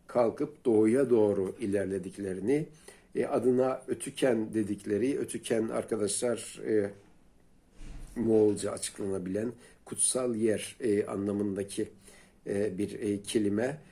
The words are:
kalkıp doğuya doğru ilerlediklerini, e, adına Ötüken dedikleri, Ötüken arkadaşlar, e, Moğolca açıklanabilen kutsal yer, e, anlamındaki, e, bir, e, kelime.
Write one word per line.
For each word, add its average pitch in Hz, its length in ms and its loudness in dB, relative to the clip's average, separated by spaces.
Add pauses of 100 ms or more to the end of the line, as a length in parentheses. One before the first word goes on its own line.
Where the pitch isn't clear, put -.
kalkıp 120 580 0
doğuya 117 460 4
doğru 101 500 4
ilerlediklerini, 98 1040 -2 (480)
e, 120 120 0
adına 131 600 2
Ötüken 113 680 -2
dedikleri, 107 640 -2
Ötüken 113 500 -2
arkadaşlar, 110 960 -4
e, 107 240 2 (1300)
Moğolca 107 560 4
açıklanabilen 98 800 -4 (320)
kutsal 123 500 -2
yer, 107 460 0
e, 104 260 2
anlamındaki, 101 800 -2 (580)
e, 101 320 -2
bir, 101 220 -4
e, 101 220 -2
kelime. 110 580 0 (120)